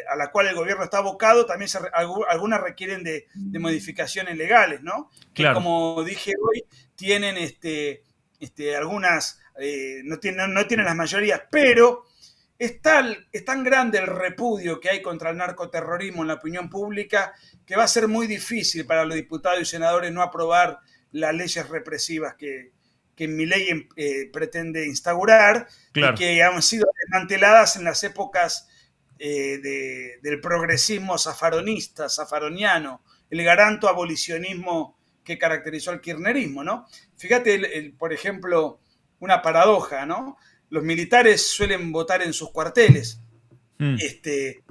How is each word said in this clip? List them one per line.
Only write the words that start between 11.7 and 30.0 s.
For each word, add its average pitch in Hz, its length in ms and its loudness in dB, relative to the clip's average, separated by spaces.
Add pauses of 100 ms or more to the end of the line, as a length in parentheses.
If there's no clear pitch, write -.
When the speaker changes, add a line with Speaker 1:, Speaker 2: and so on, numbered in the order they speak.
Speaker 1:
es 240 240 -8
tal, 269 500 2
es - 140 -12
tan 262 180 -4
grande 254 360 2
el 185 80 -2
repudio 180 720 -4
que 180 100 -4
hay 190 140 -2
contra 165 260 -8
el 170 80 -6
narcoterrorismo 175 840 -8
en 156 60 -4
la 156 40 -4
opinión 170 340 -10
pública 202 640 -4 (340)
que 185 80 -8
va 220 80 4
a 208 40 4
ser 220 200 2
muy 226 180 -2
difícil 202 600 -6
para 160 180 2
los 160 100 -4
diputados 170 460 -2
y 160 40 -6
senadores 170 460 0
no 175 120 -2
aprobar 170 560 0 (320)
las 156 240 -2
leyes 170 340 -6
represivas 156 720 -6
que, 131 320 -14 (440)
que 160 120 -6
Milei, 170 420 -2
em, 160 260 -4
eh, 135 380 -6
pretende 160 540 -6
instaurar 208 800 4 (260)
Speaker 2:
Claro. 139 220 4
Speaker 1:
y - 20 -6
que 170 240 2
han 180 220 4
sido 226 240 2 (160)
desmanteladas 196 720 6
en 185 80 -8
las 165 200 -2
épocas, 196 600 -2 (560)
eh, 139 360 -4
de, 131 640 -10